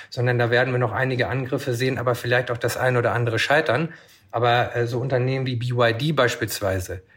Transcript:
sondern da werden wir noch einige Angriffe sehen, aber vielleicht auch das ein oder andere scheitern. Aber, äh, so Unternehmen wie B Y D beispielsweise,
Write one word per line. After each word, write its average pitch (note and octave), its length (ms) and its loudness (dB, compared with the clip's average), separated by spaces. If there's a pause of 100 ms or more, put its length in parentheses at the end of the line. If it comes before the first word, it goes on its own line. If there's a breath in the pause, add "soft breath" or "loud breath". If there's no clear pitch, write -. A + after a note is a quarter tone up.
sondern A#2+ 300 0
da A#2 120 2
werden B2+ 220 2
wir B2 60 0
noch A#2+ 140 0
einige B2+ 340 0
Angriffe B2+ 460 -4
sehen, B2 240 0
aber B2 180 0
vielleicht B2 340 0
auch A#2+ 80 -4
das A#2+ 200 -2
ein B2+ 180 2
oder A#2 160 2
andere A2+ 280 0
scheitern. D3+ 500 2 (420 loud breath)
Aber, A#2+ 440 2
äh, A#2+ 100 0
so A#2 140 -4
Unternehmen C3 480 -2
wie B2+ 100 -2
B B2 140 -2
Y A#2 260 2
D D3 140 0
beispielsweise, G2 880 -2 (160 soft breath)